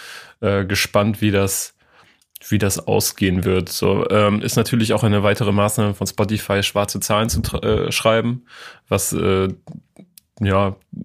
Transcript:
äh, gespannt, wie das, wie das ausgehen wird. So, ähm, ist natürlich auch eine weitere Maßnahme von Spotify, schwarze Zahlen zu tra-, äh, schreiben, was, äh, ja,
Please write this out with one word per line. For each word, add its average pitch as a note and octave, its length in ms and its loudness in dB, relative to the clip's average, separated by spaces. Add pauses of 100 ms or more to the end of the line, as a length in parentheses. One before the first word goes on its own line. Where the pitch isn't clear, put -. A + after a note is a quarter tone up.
(420)
äh, G2+ 240 0
gespannt, G2+ 560 0
wie G#2+ 100 2
das, G2 440 -2 (720)
wie G#2+ 80 2
das G2 280 -2
ausgehen F#2+ 600 0
wird. F#2 240 0
So, G2 400 0
ähm, G#2 320 2
ist - 160 -4
natürlich A2+ 360 0
auch C3 100 0
eine G#2 200 2
weitere G#2 300 2
Maßnahme G#2 400 2
von G2 140 -4
Spotify, G2+ 560 -2
schwarze G2+ 360 -2
Zahlen A2 300 0
zu - 100 -2
tra-, - 240 -4 (240)
äh, E2 60 -6
schreiben, A2+ 500 2 (460)
was, - 240 -2
äh, F#2+ 340 2 (920)
ja, G2 340 2 (280)